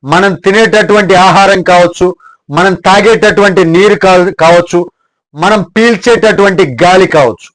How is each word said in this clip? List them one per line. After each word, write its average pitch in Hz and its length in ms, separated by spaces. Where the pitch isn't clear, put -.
మనం 190 180
తినేటటువంటి 208 680
ఆహారం 190 360
కావచ్చు, 175 360
మనం 190 140
తాగేటటువంటి 202 760
నీరు 202 300
కా-, 185 280
కావచ్చు, 175 360
మనం 208 160
పీల్చేటటువంటి 214 880
గాలి 180 340
కావచ్చు 123 380